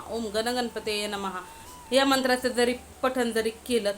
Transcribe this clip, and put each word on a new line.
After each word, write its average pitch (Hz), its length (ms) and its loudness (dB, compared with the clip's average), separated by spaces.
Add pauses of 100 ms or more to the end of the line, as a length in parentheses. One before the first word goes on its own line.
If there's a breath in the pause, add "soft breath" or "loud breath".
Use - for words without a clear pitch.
(100)
ओम 226 160 -4
गणगणपतये 220 800 -2
नमः 202 240 -4 (640 loud breath)
या 269 120 6
मंत्राचं 254 440 4
जरी 240 260 2 (280)
पठण 254 300 2
जरी 220 180 0
केलं 214 480 0